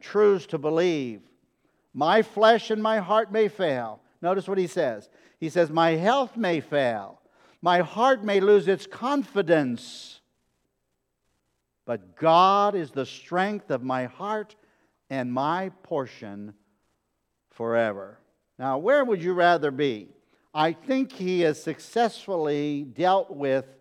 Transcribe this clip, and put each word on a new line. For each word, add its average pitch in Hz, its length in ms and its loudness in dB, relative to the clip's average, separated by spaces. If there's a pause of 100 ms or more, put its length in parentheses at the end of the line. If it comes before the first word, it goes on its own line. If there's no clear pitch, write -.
truths 202 460 2
to 165 100 -4
believe. 151 640 -2 (720)
My 175 300 2
flesh 220 480 4
and 220 100 -2
my 220 160 0
heart 208 340 0
may 214 160 2
fail. 127 540 -4 (200)
Notice 180 260 -2
what 196 100 -2
he 180 100 0
says. 127 420 -4 (300)
He 160 100 -6
says, 165 200 2
"My 165 220 2
health 220 440 0
may 185 240 -2
fail. 117 640 -4 (400)
My 175 180 4
heart 220 440 2
may 202 160 2
lose 196 280 6
its 190 200 -2
confidence. 170 1300 -2 (1700)
But 95 300 -8
God 190 580 4
is 160 180 -6
the 135 140 -4
strength 196 640 -6
of 127 140 -2
my 127 220 -4
heart 202 500 -10 (560)
and 127 200 -6
my 160 380 -2 (140)
portion 104 720 -10 (960)
forever." 113 680 -2 (380)
Now, 131 220 -4
where 262 260 2
would 208 160 -2
you 175 120 -2
rather 175 360 4
be? 131 400 -4 (440)
I 156 200 0
think 262 380 -2
he 185 300 -2
has 156 200 0
successfully 151 1200 -4
dealt 170 460 0
with 139 360 -2 (160)